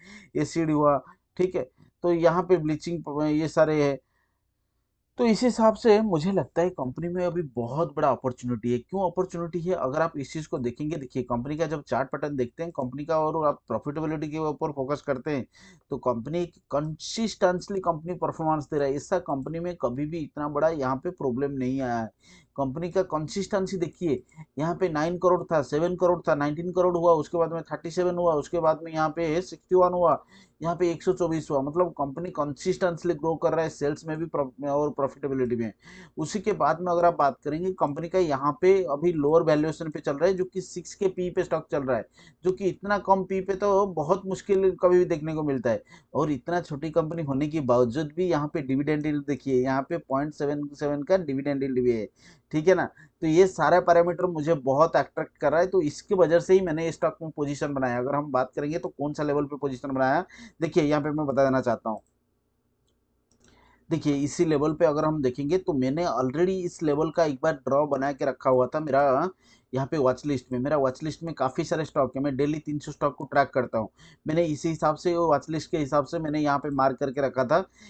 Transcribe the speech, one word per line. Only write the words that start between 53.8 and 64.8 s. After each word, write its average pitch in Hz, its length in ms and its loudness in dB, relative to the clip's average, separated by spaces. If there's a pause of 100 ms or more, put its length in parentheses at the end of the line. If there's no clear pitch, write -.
पैरामीटर 175 460 4
मुझे 160 280 0
बहुत 143 400 2
अट्रैक्ट 147 420 -2
कर 143 140 2
रहा 156 80 4
है, 185 80 2
तो 185 140 2
इसकी 147 340 -2
वजह 170 240 6
से 175 140 4
ही 190 80 8
मैंने 165 260 -2
इस 156 80 -4
स्टॉक 160 260 -2
में 160 100 -8
पोजीशन 143 420 -4
बनाया। 127 240 -2
अगर 131 180 -2
हम 147 160 -4
बात 127 240 0
करेंगे 151 240 -4
तो 170 100 -6
कौन 147 240 -6
सा 151 100 -4
लेवल 147 220 0
पे 143 120 -8
पोजीशन 139 340 -6
बनाया, 135 340 2 (360)
देखिए 160 220 2
यहाँ 147 180 2
पे 151 100 -4
मैं 151 160 -2
बता 135 160 2
देना 131 180 2
चाहता - 280 -2
हूँ। 107 120 -6 (1900)
देखिए 151 280 0
इसी 147 280 0
लेवल 156 280 2
पे 165 120 4